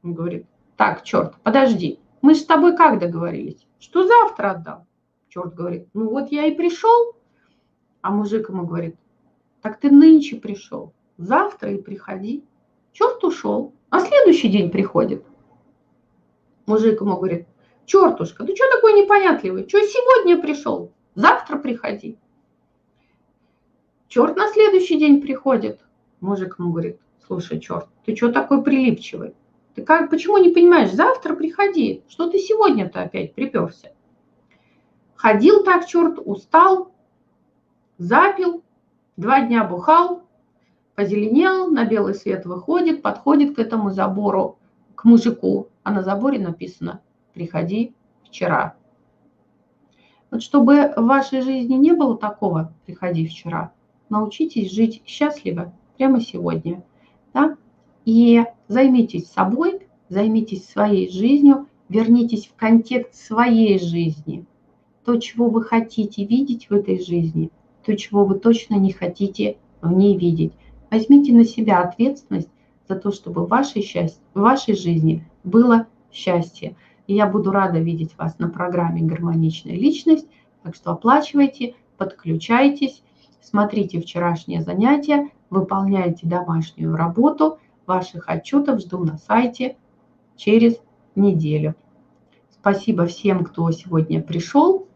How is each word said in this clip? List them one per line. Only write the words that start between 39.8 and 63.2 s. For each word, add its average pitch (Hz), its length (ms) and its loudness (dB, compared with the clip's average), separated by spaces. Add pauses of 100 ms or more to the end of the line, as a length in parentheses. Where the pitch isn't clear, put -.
позеленел, 247 800 0
на 233 120 0
белый 202 300 0
свет 190 320 -8
выходит, 294 560 -2
подходит 285 540 0
к - 20 -12
этому 220 320 -4
забору, 190 680 -4 (360)
к - 80 -20
мужику, 226 680 2 (120)
а 196 80 -8
на 190 140 -2
заборе 220 340 -2
написано: 180 640 -10 (320)
"Приходи 175 640 -6 (260)
вчера". 160 540 -6 (1500)
Вот 233 100 -6
чтобы 285 560 2
в 233 80 -2
вашей 269 360 0
жизни 262 340 -4
не 277 160 4
было 285 260 0
такого 165 560 -6 (140)
"приходи 170 400 -6
вчера", 165 460 -12 (380)
научитесь 214 600 -4
жить 220 360 -2
счастливо 185 680 -6 (240)
прямо 262 240 2
сегодня, 170 640 -8 (480)
да? 294 240 0 (480)
И 233 400 4 (240)
займитесь 240 640 0
собой, 277 560 -2 (220)
займитесь 214 580 -2
своей 202 420 0
жизнью, 277 560 4 (220)
вернитесь 226 580 2
в - 80 -20
контекст 233 720 0